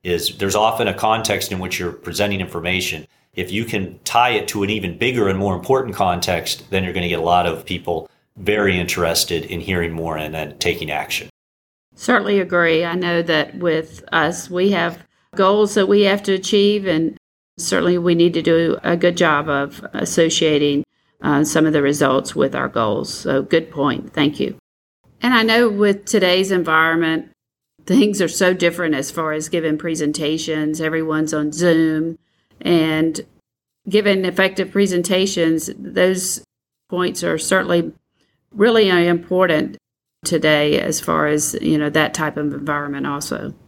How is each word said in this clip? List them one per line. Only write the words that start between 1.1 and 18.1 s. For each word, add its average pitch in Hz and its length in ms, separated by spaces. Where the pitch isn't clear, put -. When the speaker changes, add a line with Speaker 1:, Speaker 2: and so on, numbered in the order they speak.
Speaker 1:
in 92 60
which 90 200
you're 87 140
presenting 101 480
information. 87 680
If 90 180
you 110 140
can 95 380
tie 123 260
it 107 180
to 101 140
an 98 80
even 95 260
bigger 117 320
and 95 100
more 98 160
important 113 400
context, 90 760
then 95 120
you're 90 120
gonna 87 140
get 85 100
a 80 40
lot 87 240
of 80 200
people 85 420
very 101 440
interested 82 640
in 87 160
hearing 85 320
more 82 240
and 78 180
then 78 240
taking 80 320
action. - 380
Speaker 2:
Certainly 202 420
agree. 170 460
I 170 100
know 175 280
that 160 340
with 160 560
us, 175 360
we 180 220
have 170 320
goals 202 400
that 196 140
we 202 140
have 202 220
to 196 80
achieve, 202 540
and 160 300
certainly 175 400
we 175 160